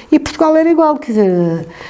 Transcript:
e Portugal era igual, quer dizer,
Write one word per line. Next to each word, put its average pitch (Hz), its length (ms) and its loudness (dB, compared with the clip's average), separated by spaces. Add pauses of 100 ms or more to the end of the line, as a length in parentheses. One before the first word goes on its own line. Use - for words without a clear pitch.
(120)
e 302 80 4
Portugal 311 360 0
era 320 140 2
igual, 311 280 2
quer - 120 -10
dizer, 175 560 0 (240)